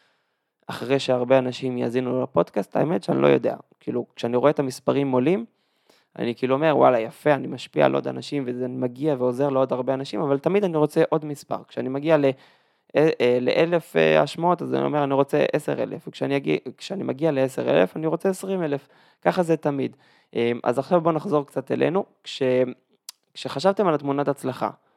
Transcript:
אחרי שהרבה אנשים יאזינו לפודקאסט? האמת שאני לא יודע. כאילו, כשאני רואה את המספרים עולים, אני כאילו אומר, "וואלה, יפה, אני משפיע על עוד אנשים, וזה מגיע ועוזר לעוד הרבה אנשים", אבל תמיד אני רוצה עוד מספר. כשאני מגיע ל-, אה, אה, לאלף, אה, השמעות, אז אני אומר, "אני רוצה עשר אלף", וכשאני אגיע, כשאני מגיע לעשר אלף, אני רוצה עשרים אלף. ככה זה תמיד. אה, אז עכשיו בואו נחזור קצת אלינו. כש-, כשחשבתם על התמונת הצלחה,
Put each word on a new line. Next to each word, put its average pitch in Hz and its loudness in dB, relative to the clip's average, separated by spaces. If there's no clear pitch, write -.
אחרי 127 -2
שהרבה 127 2
אנשים 127 -4
יאזינו 127 -2
לפודקאסט? 175 -2
האמת 170 0
שאני 139 0
לא 143 4
יודע. 127 4
כאילו, 120 -6
כשאני 120 -4
רואה 127 4
את 147 -2
המספרים 135 -2
עולים, 156 2
אני 117 -2
כאילו 127 0
אומר, 147 2
"וואלה, 127 6
יפה, 143 0
אני 135 -4
משפיע 139 -2
על 135 4
עוד 135 -2
אנשים, 131 -6
וזה 123 -6
מגיע 127 -2
ועוזר 127 0
לעוד 131 2
הרבה 127 -2
אנשים", 135 -6
אבל 139 2
תמיד 196 0
אני 170 -2
רוצה 151 2
עוד 160 0
מספר. 147 -8
כשאני 123 -6
מגיע 143 2
ל-, 143 4
אה, 151 4
אה, 123 4
לאלף, 165 0
אה, 156 6
השמעות, 170 0
אז 131 -4
אני 139 0
אומר, 143 0
"אני 139 -2
רוצה 143 2
עשר 143 -2
אלף", 113 -8
וכשאני 139 -4
אגיע, 147 0
כשאני - -10
מגיע 131 -2
לעשר 131 -2
אלף, 175 2
אני 160 -6
רוצה 165 -2
עשרים 190 -4
אלף. 143 -4
ככה 175 0
זה 165 2
תמיד. 139 -4
אה, 117 0
אז 123 0
עכשיו 170 0
בואו 160 0
נחזור 147 -2
קצת - -8
אלינו. 143 0
כש-, - -8
כשחשבתם 196 0
על 165 4
התמונת 139 -2
הצלחה, 127 -4